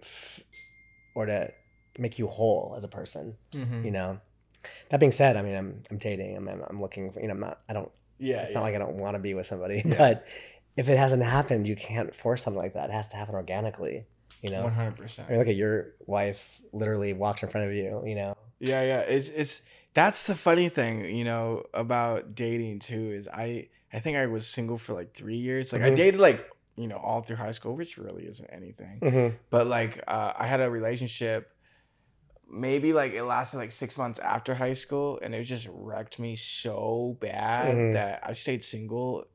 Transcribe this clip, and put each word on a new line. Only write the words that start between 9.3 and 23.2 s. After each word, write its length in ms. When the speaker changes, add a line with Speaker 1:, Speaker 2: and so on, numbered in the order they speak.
Speaker 1:
with 120
somebody, 380
<laughs> 20
Speaker 2:
Yeah. 120
Speaker 1:
but 300
if 140
it 80
hasn't 260
happened, 440
you 80
can't 380
force 300
something 180
like 120
that. 160
It 40
has 160
to 80
happen 180
organically, 680
you 100
know? 120
Speaker 2:
One 100
hundred 240
percent. 300
Speaker 1:
I 40
mean, 80
look 80
at 80
your 380
wife 540
literally 400
walked 300
in 60
front 180
of 60
you, 320
you 100
know? 200
Speaker 2:
Yeah, 240
yeah. 180
It's, 280
it's, 320
that's 340
the 80
funny 340
thing, 360
you 180
know, 400
about 600
dating 440
too, 340
is 160